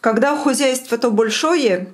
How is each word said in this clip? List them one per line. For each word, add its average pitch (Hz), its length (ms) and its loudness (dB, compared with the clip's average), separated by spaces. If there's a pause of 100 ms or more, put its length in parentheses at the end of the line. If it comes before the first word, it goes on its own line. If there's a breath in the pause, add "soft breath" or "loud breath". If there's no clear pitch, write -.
Когда 240 340 2
хозяйство 262 600 0
то 233 140 0
большое 220 840 0